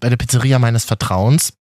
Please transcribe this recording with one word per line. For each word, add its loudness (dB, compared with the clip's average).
bei 0
der 0
Pizzeria 0
meines 0
Vertrauens, 0